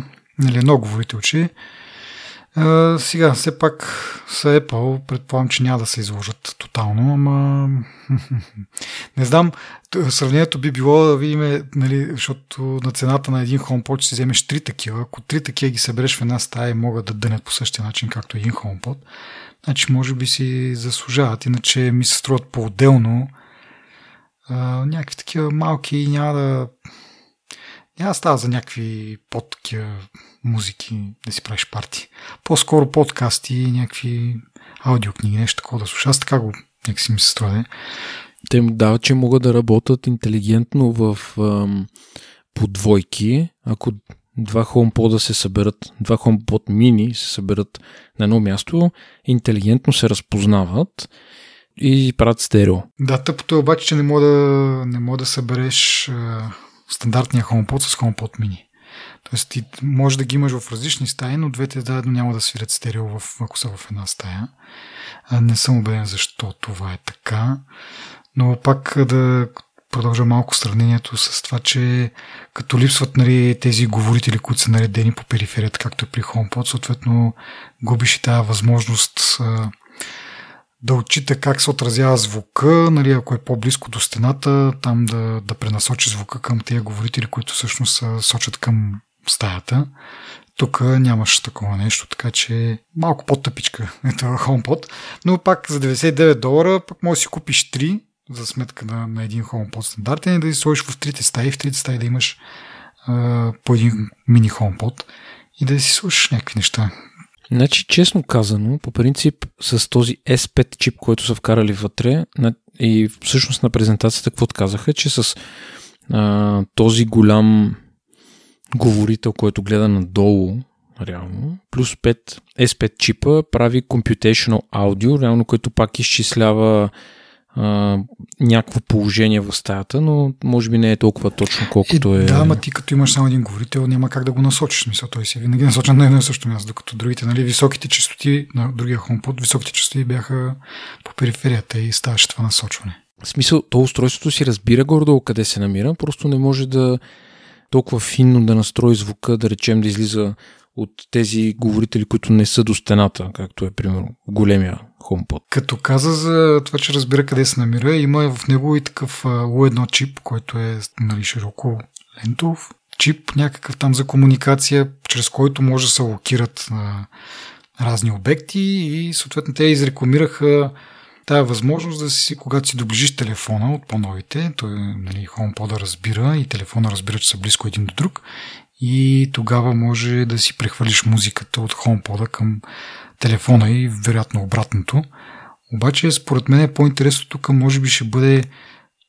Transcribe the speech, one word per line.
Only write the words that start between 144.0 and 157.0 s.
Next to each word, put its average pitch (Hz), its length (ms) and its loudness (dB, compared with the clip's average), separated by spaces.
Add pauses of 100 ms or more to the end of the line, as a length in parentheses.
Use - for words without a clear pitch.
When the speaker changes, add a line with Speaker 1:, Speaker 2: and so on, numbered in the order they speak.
Speaker 2:
си 143 140 0
разбира 117 380 2
гордо 147 380 4
къде 110 240 -2
се - 140 -4
намира, 101 340 0
просто 151 340 -6
не 139 100 0
може 135 300 0
да 127 320 2 (680)
толкова 127 300 2
финно 127 460 4
да 110 100 4
настрои 117 400 4
звука, 104 420 -2
да 110 120 -2
речем, 110 320 0
да 107 60 0
излиза 104 480 -2 (400)
от 107 140 -8 (220)
тези 110 460 0
говорители, 110 480 0
които - 280 0
не 107 120 8
са 117 180 2
до 107 100 0
стената, 101 600 2
както - 320 -8
е, 92 60 -4
примерно, 92 360 -4 (200)
големия 101 520 2 (220)
HomePod. - 480 -4
Speaker 1:
Като - 280 -2
каза 135 360 2
за 160 520 4
това, 139 140 -4
че 143 140 -2
разбира 135 320 2